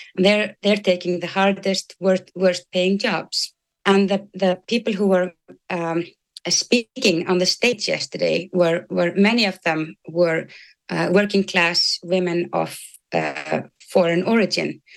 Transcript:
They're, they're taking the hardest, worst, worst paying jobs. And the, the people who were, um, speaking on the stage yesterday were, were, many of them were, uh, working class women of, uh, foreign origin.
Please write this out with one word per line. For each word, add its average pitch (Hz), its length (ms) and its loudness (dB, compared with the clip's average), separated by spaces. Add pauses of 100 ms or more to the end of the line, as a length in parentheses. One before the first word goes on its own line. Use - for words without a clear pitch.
(160)
They're, 208 480 2
they're 208 140 2
taking 180 420 0
the 175 80 -8
hardest, 196 720 -2
worst, 185 360 0
worst 180 360 0
paying 185 260 0
jobs. - 560 -4 (320)
And 196 240 4
the, 196 240 -2
the 185 340 0
people 226 260 -2
who 202 140 0
were, 180 240 2 (380)
um, 170 360 -4 (420)
speaking 208 840 0
on 185 80 2
the 180 80 2
stage 240 420 -2
yesterday 170 640 -2
were, 175 380 2
were, 175 260 0
many 220 300 4
of 190 160 -4
them 156 340 -2 (120)
were, 165 400 0 (420)
uh, - 220 -2
working 202 320 2
class 175 600 0
women 175 480 -2
of, 160 260 -4 (360)
uh, 78 480 -4 (280)
foreign 175 340 2
origin. 226 580 0 (160)